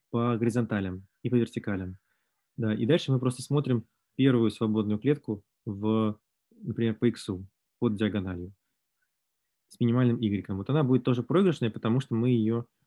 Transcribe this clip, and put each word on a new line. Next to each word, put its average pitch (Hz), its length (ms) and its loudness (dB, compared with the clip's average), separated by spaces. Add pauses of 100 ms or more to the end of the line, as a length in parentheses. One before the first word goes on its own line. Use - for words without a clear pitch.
(100)
по 120 260 0
горизонталям, 107 720 -2 (160)
и 117 80 -4
по 120 60 2
вертикалям. 98 600 -2 (640)
Да, 110 160 0
и 113 100 -2
дальше 139 280 2
мы 131 60 4
просто 123 240 -2
смотрим 135 440 0 (300)
первую 123 340 4
свободную 107 480 0
клетку 131 440 -2 (220)
в, 107 560 -2 (300)
например, 117 460 -4
по 120 120 2
иксу, 98 380 -4 (320)
под 113 180 0
диагональю, 95 560 -4 (1160)
с - 120 -20
минимальным 120 380 2
игреком. 98 400 -4
Вот 92 120 -6
она 147 140 2
будет 127 200 2
тоже 123 180 0
проигрышная, 160 480 0
потому 113 300 0
что - 140 -6
мы 117 160 2
её, 117 360 0 (200)